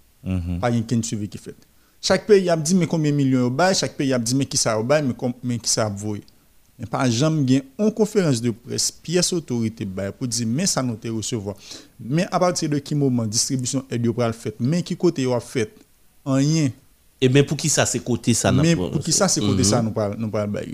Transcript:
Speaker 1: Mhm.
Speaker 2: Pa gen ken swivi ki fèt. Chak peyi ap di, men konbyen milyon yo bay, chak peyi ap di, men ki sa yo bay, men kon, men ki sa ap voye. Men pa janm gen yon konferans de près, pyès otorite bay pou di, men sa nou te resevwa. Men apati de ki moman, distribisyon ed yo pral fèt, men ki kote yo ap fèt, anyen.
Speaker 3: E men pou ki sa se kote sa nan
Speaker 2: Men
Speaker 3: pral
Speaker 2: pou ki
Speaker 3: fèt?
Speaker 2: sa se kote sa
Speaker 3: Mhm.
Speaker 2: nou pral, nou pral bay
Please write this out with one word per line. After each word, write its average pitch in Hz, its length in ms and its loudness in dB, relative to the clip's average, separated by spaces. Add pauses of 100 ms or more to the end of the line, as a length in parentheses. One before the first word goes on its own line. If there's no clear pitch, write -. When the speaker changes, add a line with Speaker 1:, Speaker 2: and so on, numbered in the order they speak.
(240)
Speaker 1:
Mhm. 90 380 -4
Speaker 2:
Pa 123 100 0
gen 117 140 0
ken 117 160 -2
swivi 104 260 -6
ki - 140 -14
fèt. - 160 -18 (440)
Chak 185 260 0
peyi 196 220 6
ap 165 140 2
di, 170 120 2
men 175 120 4
konbyen 151 300 2
milyon 131 300 2
yo - 20 2
bay, 175 240 2
chak 147 240 -2
peyi 131 160 0
ap 123 100 2
di, 123 120 -2
men 139 120 2
ki - 100 -4
sa 113 200 0
yo 110 60 -2
bay, 147 180 2
men 127 160 -2
kon, 123 160 -4 (100)
men 123 160 -2
ki - 100 -8
sa 110 180 0
ap 101 100 -6
voye. 104 240 -6 (560)
Men 113 100 -12
pa 131 220 0
janm 151 360 2
gen 131 160 4 (160)
yon 214 140 2
konferans 190 500 0
de 120 120 0
près, - 380 -4 (120)
pyès 175 300 0
otorite 117 520 -4
bay 98 260 -6
pou 135 180 -8
di, 117 160 -4
men 135 240 -2
sa 143 160 -2
nou 117 120 -4
te 117 120 -8
resevwa. 104 460 -6 (440)
Men 143 320 -2
apati 175 380 0
de 147 100 0
ki - 160 -6
moman, 123 340 2
distribisyon 127 600 -2
ed 117 160 -2
yo 113 80 2
pral 117 200 0
fèt, - 260 -10
men 151 260 0
ki 175 100 -6
kote 170 300 0
yo 127 80 0
ap 120 100 -2
fèt, 110 300 -4 (520)
anyen. 143 460 2 (500)
Speaker 3:
E 131 80 4
men 143 160 6
pou 147 120 -4
ki 151 120 -4
sa 123 160 2
se - 160 -2
kote 117 360 0
sa 95 140 2
nan 139 140 4
Speaker 2:
Men 170 120 4
Speaker 3:
pral 90 140 -2
Speaker 2:
pou 147 100 0
ki 165 100 -4
Speaker 3:
fèt? - 60 0
Speaker 2:
sa 196 100 2
se - 140 0
kote 98 240 2
sa 113 160 4
Speaker 3:
Mhm. 113 40 0
Speaker 2:
nou 104 80 -2
pral, 104 240 -2
nou 110 120 -4
pral 104 180 -2
bay 101 260 -6